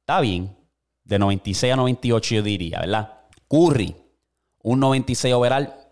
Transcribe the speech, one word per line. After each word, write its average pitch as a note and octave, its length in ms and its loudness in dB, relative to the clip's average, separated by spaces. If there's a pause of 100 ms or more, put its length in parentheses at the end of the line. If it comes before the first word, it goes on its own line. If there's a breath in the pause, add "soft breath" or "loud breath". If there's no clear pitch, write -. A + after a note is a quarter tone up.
Está F3 200 -2
bien. G2 340 -2 (500)
De G2+ 140 0
noventa G2 300 0
y F#2+ 60 -4
seis B2+ 180 0
a C3 40 2
noventa B2+ 300 0
y A#2+ 60 2
ocho A2+ 220 0
yo G#2+ 80 2
diría, F2 380 -4
¿verdad? G#2+ 340 -4 (340)
Curry, C3+ 480 2 (680)
un B2+ 160 -2
noventa C3+ 340 0
y - 20 -2
seis B2+ 180 0
overall. B2 400 2 (200)